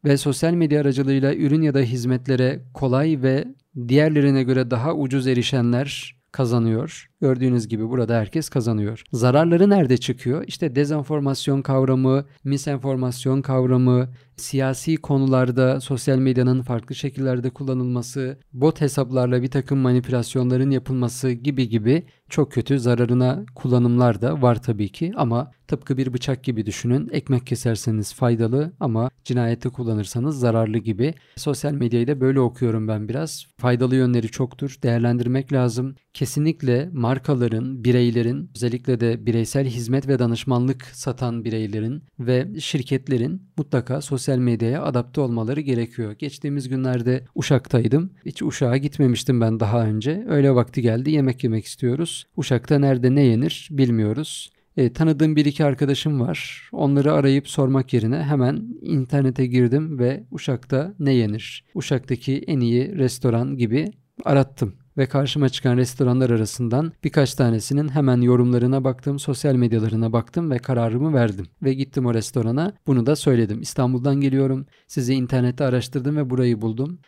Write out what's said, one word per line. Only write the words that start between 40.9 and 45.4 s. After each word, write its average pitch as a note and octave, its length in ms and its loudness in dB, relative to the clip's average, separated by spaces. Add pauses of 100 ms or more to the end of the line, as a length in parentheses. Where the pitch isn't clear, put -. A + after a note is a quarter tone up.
bireylerin A2 580 -4 (160)
ve B2+ 280 0 (120)
şirketlerin C#3 840 -2 (160)
mutlaka D3+ 440 -2
sosyal C3 360 -2
medyaya A#2+ 460 0
adapte B2+ 380 -2
olmaları A#2+ 400 -2